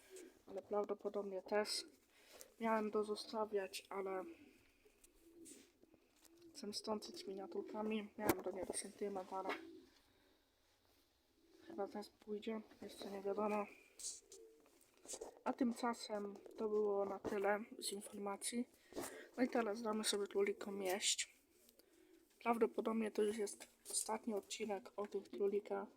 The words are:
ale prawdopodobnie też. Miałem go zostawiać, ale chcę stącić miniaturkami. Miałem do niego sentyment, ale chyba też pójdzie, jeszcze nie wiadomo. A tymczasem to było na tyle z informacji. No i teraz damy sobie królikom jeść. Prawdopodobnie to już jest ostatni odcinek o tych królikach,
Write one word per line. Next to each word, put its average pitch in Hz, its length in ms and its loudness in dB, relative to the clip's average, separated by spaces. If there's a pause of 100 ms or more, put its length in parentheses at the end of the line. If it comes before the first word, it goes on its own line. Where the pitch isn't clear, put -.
(460)
ale 196 160 -6
prawdopodobnie 202 800 0
też. 208 420 2 (760)
Miałem 220 300 4
go 214 140 4
zostawiać, 208 840 -2
ale 190 360 -2 (2250)
chcę 208 200 -4
stącić - 520 -4
miniaturkami. 202 800 -2 (100)
Miałem 190 240 2
do 185 80 -4
niego 180 220 -4
sentyment, 196 600 -4
ale 190 160 -2 (2250)
chyba 220 220 -4
też 208 220 -8
pójdzie, 214 500 -6 (220)
jeszcze 202 280 -10
nie 196 120 -6
wiadomo. 208 440 2 (1800)
A 254 80 2
tymczasem 226 840 0 (200)
to 220 120 2
było 208 360 4
na 196 140 -2
tyle 202 460 2 (140)
z - 140 -4
informacji. 202 760 -2 (680)
No 240 60 2
i 254 60 8
teraz 226 340 2
damy 214 220 2
sobie 202 220 4
królikom 202 560 2
jeść. - 540 2 (1080)
Prawdopodobnie 226 680 4
to 208 120 4
już 214 160 4
jest - 280 -4 (240)
ostatni 220 440 0
odcinek 202 640 -2
o 208 100 -2
tych 202 240 -4
królikach, 202 680 2